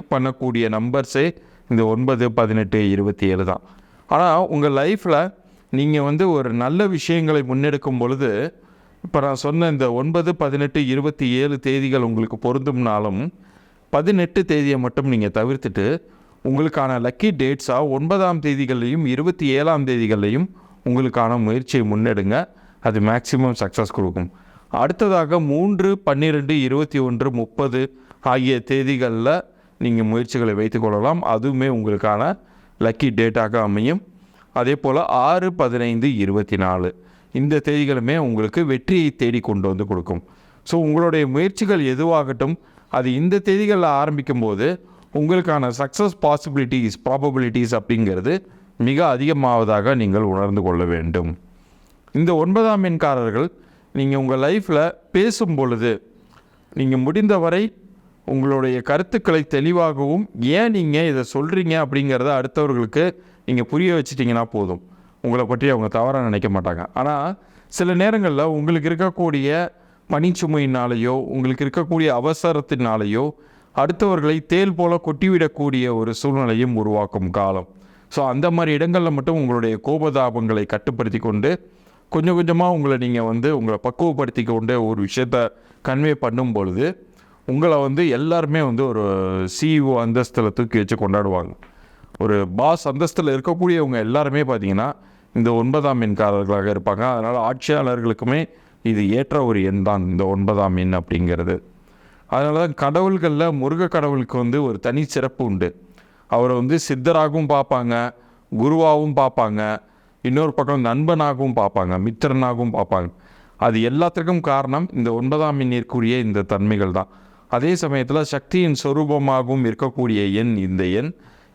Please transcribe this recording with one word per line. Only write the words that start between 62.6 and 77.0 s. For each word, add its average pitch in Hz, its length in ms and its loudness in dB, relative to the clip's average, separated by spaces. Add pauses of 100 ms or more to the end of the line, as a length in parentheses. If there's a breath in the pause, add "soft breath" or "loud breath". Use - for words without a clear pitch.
நீங்க 123 180 0
புரிய 175 300 0
வச்சிட்டீங்கன்னா 127 500 -2
போதும். 95 480 -4 (300 loud breath)
உங்களை 120 240 0
பற்றி 123 240 0
அவங்க 113 180 0
தவறா 127 360 0
நினைக்க 104 260 0
மாட்டாங்க. 90 440 -2
ஆனா, 147 420 -2 (320 soft breath)
சில 180 280 0
நேரங்கள்ல 190 460 2
உங்களுக்கு 156 480 0
இருக்கக்கூடிய 165 800 -2 (400 soft breath)
பணிச்சுமையினாலேயோ, 143 1000 0
உங்களுக்கு 131 640 -2
இருக்கக்கூடிய 156 640 0 (100)
அவசரத்தினாலேயோ, 123 880 0 (460 soft breath)
அடுத்தவர்களை 160 680 0
தேள் 190 280 2
போல 170 320 0
கொட்டிவிடக்கூடிய 143 880 0
ஒரு 113 200 -2
சூழ்நிலையும் 127 640 0
உருவாக்கும் 104 540 -2